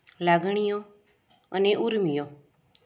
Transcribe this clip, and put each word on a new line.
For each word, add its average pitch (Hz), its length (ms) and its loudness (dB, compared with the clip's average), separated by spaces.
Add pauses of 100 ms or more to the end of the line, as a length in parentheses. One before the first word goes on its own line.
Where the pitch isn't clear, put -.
(200)
લાગણીઓ 196 580 0 (760)
અને 196 220 2
ઉર્મિઓ 185 520 -2 (600)